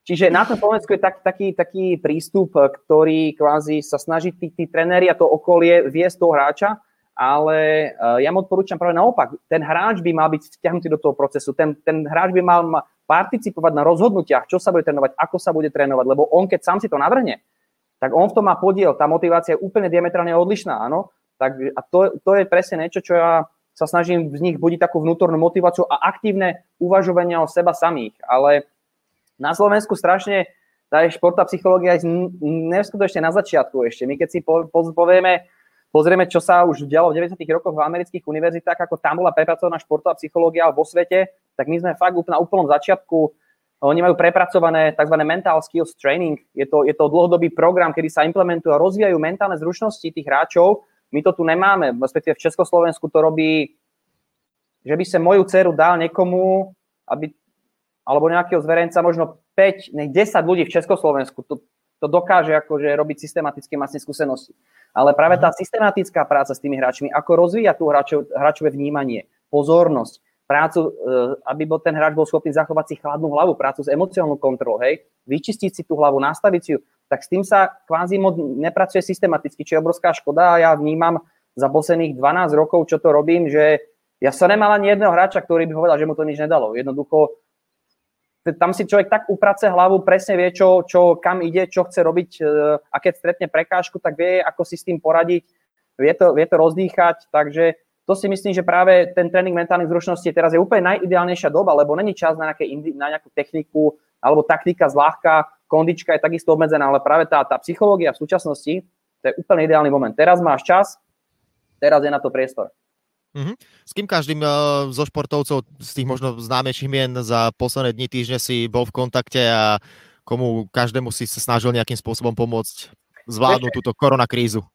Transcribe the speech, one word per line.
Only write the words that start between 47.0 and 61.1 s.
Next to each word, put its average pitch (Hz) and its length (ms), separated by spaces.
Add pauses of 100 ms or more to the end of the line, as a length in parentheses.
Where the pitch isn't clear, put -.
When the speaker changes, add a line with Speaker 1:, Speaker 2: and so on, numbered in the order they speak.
Speaker 1:
dlhodobý 170 460
program, 170 420
kedy 160 160
sa 156 160
implementujú 170 480
a 147 80
rozvíjajú 190 380
mentálne 185 380
zručnosti 180 500
tých 160 180
hráčov. 170 580 (280)
My 143 100
to 170 120
tu 170 120
nemáme, 175 500
respektíve 131 400
v - 80
Československu 165 640
to 156 140
robí, 156 560 (1080)
že 139 120
by 175 120
som 175 160
moju 185 240
dceru 185 260
dal 160 260
niekomu, 185 760 (320)
aby, 151 260 (720)
alebo 147 240
nejakého 175 320
zverenca, 165 400
možno 165 380 (140)
päť, 196 400
nech 147 180
desať 190 320
ľudí 175 220
v - 100
Československu 151 680